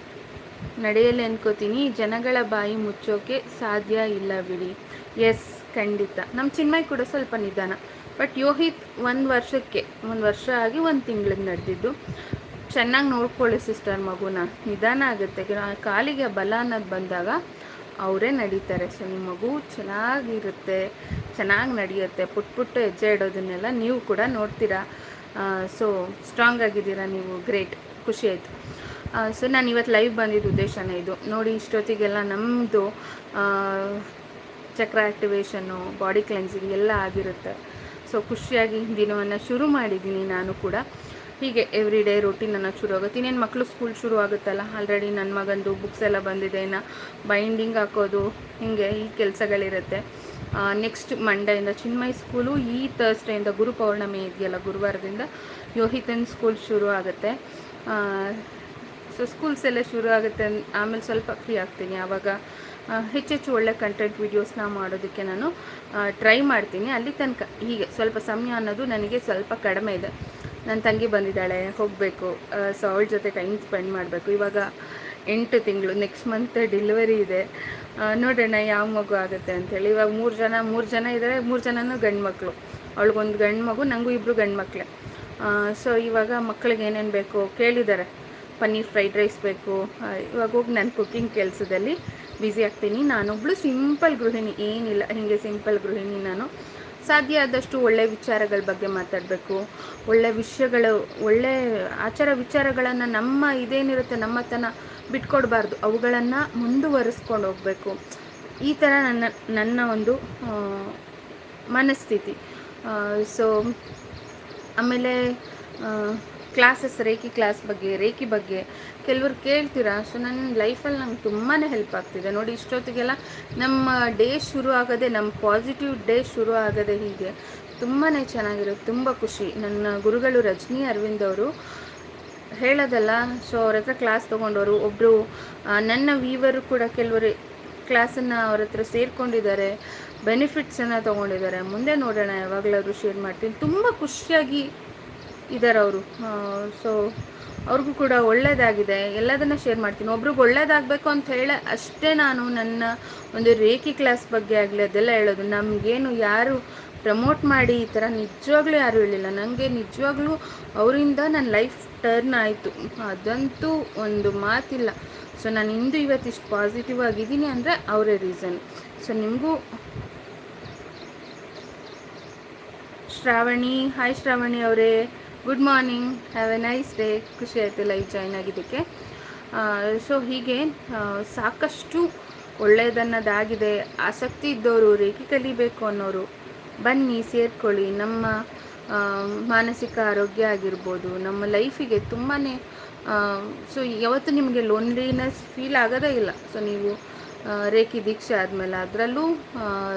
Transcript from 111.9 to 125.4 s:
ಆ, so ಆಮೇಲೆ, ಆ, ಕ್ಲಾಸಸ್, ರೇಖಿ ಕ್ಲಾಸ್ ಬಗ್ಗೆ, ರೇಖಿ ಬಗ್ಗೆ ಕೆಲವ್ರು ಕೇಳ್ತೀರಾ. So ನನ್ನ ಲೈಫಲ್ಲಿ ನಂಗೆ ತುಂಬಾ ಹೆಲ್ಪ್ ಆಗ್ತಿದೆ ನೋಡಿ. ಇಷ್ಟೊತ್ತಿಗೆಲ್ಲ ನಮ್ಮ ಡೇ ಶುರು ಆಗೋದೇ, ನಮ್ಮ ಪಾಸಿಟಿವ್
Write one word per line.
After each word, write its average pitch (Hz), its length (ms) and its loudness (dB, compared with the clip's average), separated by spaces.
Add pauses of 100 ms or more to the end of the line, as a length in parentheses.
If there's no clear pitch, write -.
ಆ, 208 320 -2
so 220 580 2 (1040)
ಆಮೇಲೆ, 247 540 2 (520)
ಆ, 214 280 -2 (420)
ಕ್ಲಾಸಸ್, 254 460 4
ರೇಖಿ 226 280 0
ಕ್ಲಾಸ್ 208 380 0
ಬಗ್ಗೆ, 196 300 -2
ರೇಖಿ 226 280 0
ಬಗ್ಗೆ 196 380 -2 (440)
ಕೆಲವ್ರು 262 380 0
ಕೇಳ್ತೀರಾ. 262 680 2
So 240 100 -4
ನನ್ನ 254 320 -2
ಲೈಫಲ್ಲಿ 247 440 0
ನಂಗೆ 240 180 -4
ತುಂಬಾ 247 520 2
ಹೆಲ್ಪ್ 214 260 -2
ಆಗ್ತಿದೆ 185 360 -6
ನೋಡಿ. 220 220 -2
ಇಷ್ಟೊತ್ತಿಗೆಲ್ಲ 247 580 -4 (460)
ನಮ್ಮ 262 340 2 (260)
ಡೇ 247 220 4 (140)
ಶುರು 262 180 0
ಆಗೋದೇ, 247 380 4
ನಮ್ಮ 208 220 0
ಪಾಸಿಟಿವ್ 226 760 0